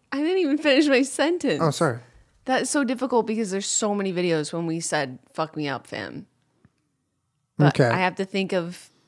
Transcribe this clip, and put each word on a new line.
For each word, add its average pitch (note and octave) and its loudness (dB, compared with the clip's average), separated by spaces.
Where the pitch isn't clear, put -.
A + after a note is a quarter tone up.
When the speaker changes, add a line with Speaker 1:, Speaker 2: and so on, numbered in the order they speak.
Speaker 1:
I C4+ -4
didn't F#4 0
even D4+ 2
finish D4 4
my C4+ 4
sentence. C4+ 0
Speaker 2:
Oh, D#3 4
sorry. B2+ 0
Speaker 1:
That's B3+ -2
so C#4+ 2
difficult A#3+ 0
because A3 -2
there's G3 -4
so G#3 0
many G3 -2
videos E3+ 0
when E3+ -4
we E3 -2
said, C#3+ -4
"Fuck D#3+ -6
me D3+ -4
up, C3 -6
fam." G#2+ -10
But D3 6
Speaker 2:
Okay. B2 6
Speaker 1:
I F3+ 2
have F#3 2
to F#3+ -4
think F#3+ -2
of F3 -4